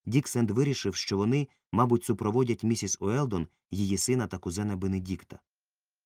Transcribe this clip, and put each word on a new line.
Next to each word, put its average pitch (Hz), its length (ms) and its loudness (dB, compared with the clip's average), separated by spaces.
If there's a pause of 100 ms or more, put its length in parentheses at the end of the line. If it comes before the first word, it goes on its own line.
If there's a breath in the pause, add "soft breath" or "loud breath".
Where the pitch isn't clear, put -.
Дік 123 220 0
Сент 117 240 0
вирішив, 123 440 0
що - 220 -2
вони, 123 300 2 (240 soft breath)
мабуть, 120 320 4
супроводять 113 600 0
місіс 110 360 0
Уелдон, 101 480 -2 (240)
її 98 260 0
сина 123 300 0
та 92 100 -8
кузена 101 380 -4
Бенедікта. 92 640 -4 (680)